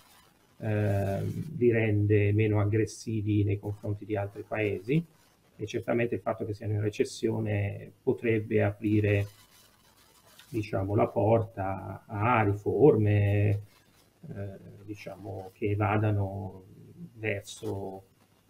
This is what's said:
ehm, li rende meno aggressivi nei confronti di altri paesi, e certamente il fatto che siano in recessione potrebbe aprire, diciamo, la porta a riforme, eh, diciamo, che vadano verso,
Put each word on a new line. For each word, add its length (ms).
ehm, 1000
li 140
rende 600
meno 280
aggressivi 840
nei 160
confronti 460
di 100
altri 320
paesi, 560
e 120
certamente 480
il 60
fatto 240
che 100
siano 180
in 80
recessione 1120
potrebbe 600
aprire, 640
diciamo, 460
la 120
porta 1000
a 360
riforme, 1160
eh, 300
diciamo, 680
che 220
vadano 880
verso, 880